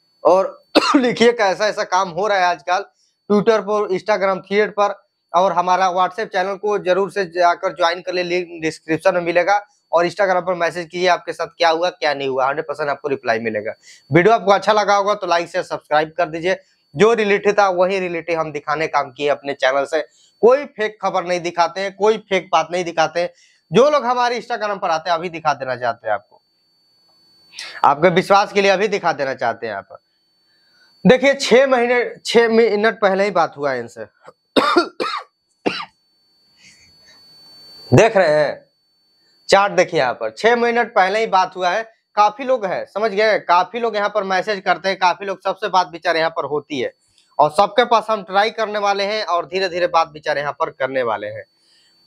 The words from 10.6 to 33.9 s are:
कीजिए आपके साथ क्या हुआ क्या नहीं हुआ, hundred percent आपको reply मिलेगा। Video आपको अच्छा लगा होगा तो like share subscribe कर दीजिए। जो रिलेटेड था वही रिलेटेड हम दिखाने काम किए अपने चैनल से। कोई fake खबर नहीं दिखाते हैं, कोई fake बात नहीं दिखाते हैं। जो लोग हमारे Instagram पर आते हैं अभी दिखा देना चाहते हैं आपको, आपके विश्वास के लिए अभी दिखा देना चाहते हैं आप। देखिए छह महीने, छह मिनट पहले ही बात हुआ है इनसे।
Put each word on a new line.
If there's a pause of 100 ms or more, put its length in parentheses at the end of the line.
कीजिए
आपके
साथ
क्या
हुआ
क्या
नहीं
हुआ,
hundred
percent
आपको
reply
मिलेगा। (380)
Video
आपको
अच्छा
लगा
होगा
तो
like
share
subscribe
कर
दीजिए। (360)
जो
रिलेटेड
था
वही
रिलेटेड
हम
दिखाने
काम
किए
अपने
चैनल
से। (400)
कोई
fake
खबर
नहीं
दिखाते
हैं,
कोई
fake
बात
नहीं
दिखाते
हैं। (380)
जो
लोग
हमारे
Instagram
पर
आते
हैं
अभी
दिखा
देना
चाहते
हैं
आपको, (1400)
आपके
विश्वास
के
लिए
अभी
दिखा
देना
चाहते
हैं
आप। (1080)
देखिए
छह
महीने, (100)
छह
मिनट
पहले
ही
बात
हुआ
है
इनसे।